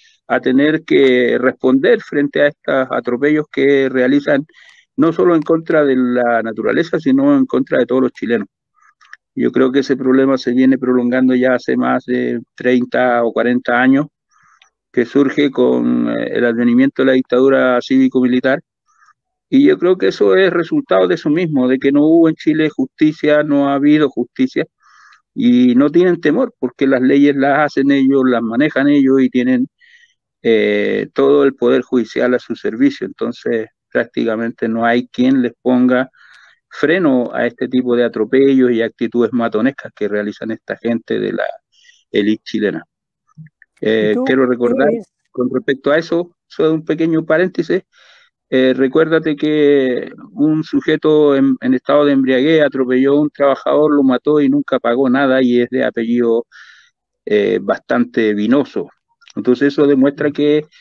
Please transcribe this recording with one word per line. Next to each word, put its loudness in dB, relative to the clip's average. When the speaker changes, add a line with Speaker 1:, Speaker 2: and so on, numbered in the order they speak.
Speaker 1:
a 0
tener 0
que 2
responder 0
frente -4
a 2
estos -4
atropellos -2
que 0
realizan, 0
no 2
solo 2
en 2
contra 0
de 2
la 0
naturaleza, -4
sino 2
en 2
contra -2
de 0
todos -2
los -2
chilenos. -6
Yo -2
creo 2
que 0
ese -2
problema 0
se -6
viene 2
prolongando 0
ya 0
hace -2
más -2
de -4
treinta 0
o -2
cuarenta -2
años, 2
que 0
surge 0
con, 0
eh, -6
el 0
advenimiento 0
de 2
la 2
dictadura 2
cívico-militar, 0
y 4
yo 4
creo 2
que -2
eso 2
es 2
resultado 0
de 0
eso -4
mismo, 0
de 0
que 0
no 2
hubo 4
en -2
Chile -2
justicia, 0
no 0
ha -2
habido 2
justicia, -4
y 2
no 2
tienen 2
temor, -2
porque -4
las 2
leyes 4
las 0
hacen 0
ellos, 2
las 0
manejan -2
ellos, 2
y 2
tienen, 0
eh, 0
todo 2
el 2
poder 0
judicial -2
a 0
su -10
servicio. -2
Entonces, -6
prácticamente -4
no -4
hay 0
quien 0
les -4
ponga 0
freno 0
a -4
este -6
tipo -2
de 0
atropellos 2
y 0
actitudes -4
matonescas -4
que -6
realizan -6
esta -10
gente -6
de -6
la -6
élite -2
chilena. -4
Eh, -2
Speaker 2:
¿Y 0
tú -4
Speaker 1:
quiero 0
recordar, 0
Speaker 2:
crees? -4
Speaker 1:
con -4
respecto -4
a 2
eso, -4
solo -2
un -6
pequeño -2
paréntesis, -2
eh, 2
recuérdate 0
que 0
un 0
sujeto 0
en, 2
en 0
estado 0
de 2
embriaguez 2
atropelló 0
a 2
un 0
trabajador, 0
lo 2
mató 2
y 2
nunca -2
pagó 0
nada, 2
y 2
es -2
de -2
apellido, -2
eh, 0
bastante -2
vinoso. -2
Entonces 0
eso 2
demuestra 0
que -2